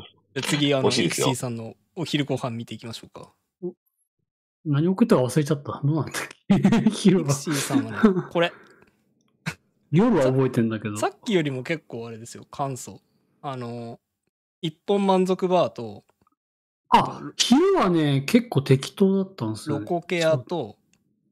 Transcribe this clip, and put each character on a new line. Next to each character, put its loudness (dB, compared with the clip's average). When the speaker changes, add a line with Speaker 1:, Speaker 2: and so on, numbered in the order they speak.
Speaker 1:
ゃ -8
あ -6
次、 0
あ 2
の、 0
Speaker 2:
美 2
味 0
し 2
い 0
で -4
す -2
よ。 2
Speaker 1:
イ 2
ク 0
シ -6
ー -10
さ -6
ん -8
の -12
お -6
昼 -2
ご -4
飯 -6
見 -8
て -14
い -12
き -16
ま -12
し -16
ょ -20
う -20
か。 -20
Speaker 3:
お、 -8
何 0
送 2
っ 4
た 6
か 4
忘 0
れ 4
ち -2
ゃ 0
っ -6
た。 -10
ど 2
う 0
な 0
ん -8
だ -12
っ -8
け？ 4
<laughs> 2
昼 4
は。 -2
Speaker 1:
イ -8
ク 0
シ -6
ー -2
さ -2
ん 0
は -10
ね、 2
こ 0
れ。 0
Speaker 3:
<laughs> -20
夜 4
は 4
覚 2
え -2
て 0
ん 2
だ -4
け -8
ど。 -8
Speaker 1:
さ-、 -2
さ -14
っ -20
き -4
よ 2
り -4
も -8
結 -6
構 -12
あ -14
れ -14
で -16
す -16
よ、 -20
簡 -6
素。 -16
あ -10
の、 -12
一 -6
本 -2
満 4
足 0
バ 4
ー -6
と、 -12
Speaker 3:
あ、 2
昼 4
は 4
ね、 2
結 2
構 0
適 0
当 2
だ -14
っ -20
た -6
ん -4
で -10
す -8
よ -2
ね。 -8
Speaker 1:
ロ -10
コ -4
ケ -2
ア 2
と、 -8